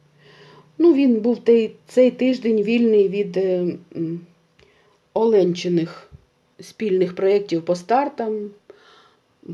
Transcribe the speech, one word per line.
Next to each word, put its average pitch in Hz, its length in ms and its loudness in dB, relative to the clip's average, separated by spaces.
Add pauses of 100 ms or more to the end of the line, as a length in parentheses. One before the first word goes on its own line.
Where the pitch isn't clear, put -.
(840)
Ну, 330 120 6
він 254 260 2
був 226 180 0
той, 226 360 2 (120)
цей 254 240 4
тиждень 240 520 -2
вільний 214 460 2
від, 185 280 -6
е, 185 300 0 (300)
м, 165 240 -6 (960)
Оленчиних 180 960 0 (500)
спільних 185 540 -4
проєктів 196 500 -2
по 175 100 -2
стартам, 220 760 -4 (1040)